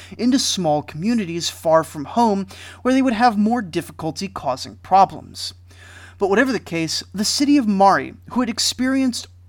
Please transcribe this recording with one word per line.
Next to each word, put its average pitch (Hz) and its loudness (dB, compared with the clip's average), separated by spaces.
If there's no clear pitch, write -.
into 247 2
small 151 -2
communities 170 -4
far 160 2
from 151 -12
home, 202 0
where 254 0
they 269 4
would 262 2
have 220 2
more 220 0
difficulty 160 -8
causing 131 -8
problems. 160 0
But 196 -2
whatever 247 4
the 214 0
case, 165 -6
the 208 -2
city 285 2
of 233 0
Mari, 190 4
who 233 -2
had 254 0
experienced 262 -2